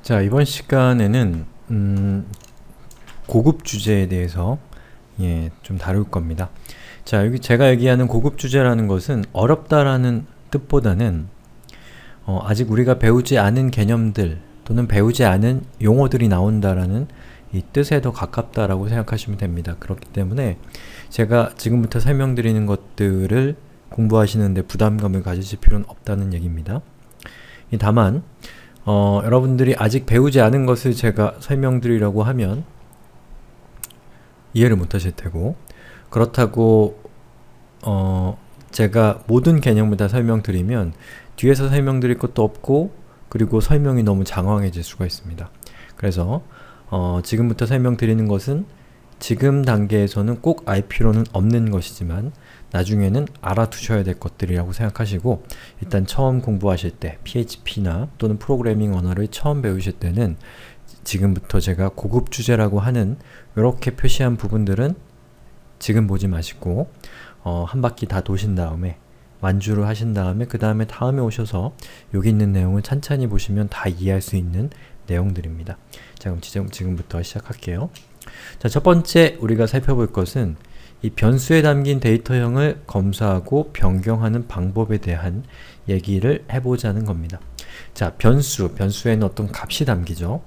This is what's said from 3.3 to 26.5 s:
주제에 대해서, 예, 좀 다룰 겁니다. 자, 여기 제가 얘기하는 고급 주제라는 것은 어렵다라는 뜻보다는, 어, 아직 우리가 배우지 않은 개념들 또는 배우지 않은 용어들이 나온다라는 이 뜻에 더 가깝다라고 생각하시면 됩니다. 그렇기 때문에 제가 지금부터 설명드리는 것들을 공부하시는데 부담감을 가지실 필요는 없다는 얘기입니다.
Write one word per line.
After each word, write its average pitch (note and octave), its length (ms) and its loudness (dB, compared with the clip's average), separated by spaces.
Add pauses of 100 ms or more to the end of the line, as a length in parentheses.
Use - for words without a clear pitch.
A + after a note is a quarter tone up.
주제에 G2+ 440 0
대해서, F2+ 480 -2 (640)
예, E2 300 -2 (100)
좀 G2 160 -8
다룰 F#2+ 280 -2
겁니다. E2 440 -4 (560)
자, G#2 220 0
여기 B2 120 -2
제가 B2+ 300 4
얘기하는 B2+ 380 4
고급 C#3+ 320 0
주제라는 B2 480 2
것은 G2 480 -2
어렵다라는 C3 920 2 (260)
뜻보다는, G#2 800 0 (960)
어, F#2+ 180 -2
아직 A2 280 -2
우리가 B2 280 4
배우지 B2 380 4
않은 A#2 340 2
개념들 G#2+ 680 0 (240)
또는 A#2 240 0
배우지 G#2+ 380 4
않은 A2 380 2 (180)
용어들이 A#2+ 460 4
나온다라는 G2 800 2 (460)
이 F#2 100 -4 (120)
뜻에 C#3+ 260 2
더 B2+ 100 -2
가깝다라고 G2+ 800 -4
생각하시면 A2 480 -4
됩니다. E2+ 420 -6
그렇기 - 300 -10
때문에 G2+ 480 -4 (540)
제가 A#2 480 2
지금부터 A#2 420 0
설명드리는 A#2+ 640 2
것들을 G2+ 920 0 (340)
공부하시는데 G#2+ 720 2
부담감을 G#2 600 0
가지실 F#2+ 380 -6
필요는 G#2 260 8
없다는 G2 460 -4
얘기입니다. E2+ 480 -6 (920)